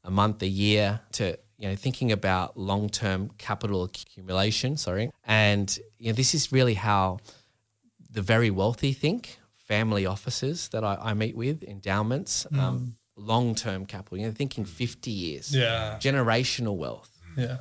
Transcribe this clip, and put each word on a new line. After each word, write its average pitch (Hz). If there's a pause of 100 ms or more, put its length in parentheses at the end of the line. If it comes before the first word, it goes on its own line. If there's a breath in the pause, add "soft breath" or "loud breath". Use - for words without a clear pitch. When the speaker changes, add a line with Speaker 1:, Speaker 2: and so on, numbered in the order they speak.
Speaker 1:
a 92
month, 104
a 95
year 104 (100)
to, 92 (200)
you 104
know, 95
thinking 123
about 92
long-term 98
capital 101
accumulation, 95
sorry. 101 (140)
And, 104 (220)
you 117
know, 113
this 127
is 143
really 127
how 95 (920 loud breath)
the 101
very 113
wealthy 113
think, 196 (180)
family 107
offices 127
that 110
I, 101
I 110
meet 110
with, 135
endowments, 107 (100)
um, 127
Speaker 2:
Mm. 123 (340)
Speaker 1:
long-term 110
capital, 95
you 110
know, 113
thinking 120
fifty -
years, 87
Speaker 2:
Yeah. 113
Speaker 1:
generational 120
wealth, 64 (260)
Speaker 2:
Yeah. 127